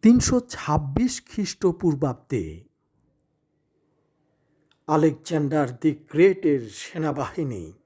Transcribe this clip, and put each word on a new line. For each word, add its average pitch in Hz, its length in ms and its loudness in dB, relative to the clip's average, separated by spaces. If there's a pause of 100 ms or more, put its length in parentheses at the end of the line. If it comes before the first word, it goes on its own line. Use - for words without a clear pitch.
তিনশো 247 380 6
ছাব্বিশ 151 840 -2
খ্রিস্টপূর্বাব্দে 143 1400 -4 (2250)
আলেকজান্ডার 151 920 0
দি 160 120 2
গ্রেটের 151 800 0
সেনাবাহিনী 131 1040 -8 (120)